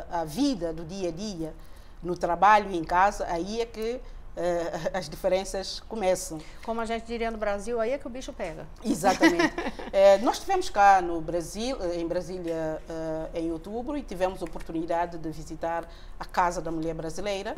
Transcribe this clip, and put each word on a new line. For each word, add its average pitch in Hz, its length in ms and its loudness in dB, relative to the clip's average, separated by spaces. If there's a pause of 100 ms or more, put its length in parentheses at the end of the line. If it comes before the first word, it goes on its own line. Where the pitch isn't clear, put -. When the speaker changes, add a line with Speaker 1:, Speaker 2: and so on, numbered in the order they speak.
(100)
Speaker 1:
a, 170 100 -2
a 165 40 -2
vida 170 500 0
do 165 100 -6
dia 185 240 -4
a 165 40 -2
dia, 160 420 -6 (480)
no 175 120 -2
trabalho 196 560 6
e 185 60 0
em 165 80 -2
casa, 190 420 4
aí 185 340 -4
é 233 60 -2
que, 233 340 -6 (360)
eh, 170 560 -2
<laughs> - 20 -2
as 185 140 -4
diferenças 190 720 0
começam. 185 580 0 (260)
Speaker 2:
Como 226 160 -2
a 226 60 -2
gente 226 180 -4
diria 226 260 -2
no 220 60 -6
Brasil, 208 420 -2
aí 226 140 2
é 285 60 -2
que - 80 -10
o 269 40 -8
bicho 262 220 -10
pega. 156 340 -8 (180)
Speaker 1:
Exatamente. 285 760 4
Speaker 2:
<laughs> - 200 -4 (120)
Speaker 1:
Eh, 196 260 10
nós 247 200 2
tivemos 370 320 0
cá 196 320 8
no 170 180 0
Brasil, 170 600 -2
eh, 175 180 -2
em 170 80 0
Brasília, 165 840 -2
eh, 160 520 -4
em 165 100 -2
outubro, 226 480 -4
e 262 60 -4
tivemos 185 360 -2
a 185 40 -6
oportunidade 170 720 -4
de 160 120 -6
visitar 165 540 -6 (320)
a - 80 -10
Casa 175 380 2
da 165 80 -4
Mulher 160 240 -2
Brasileira, 190 640 -4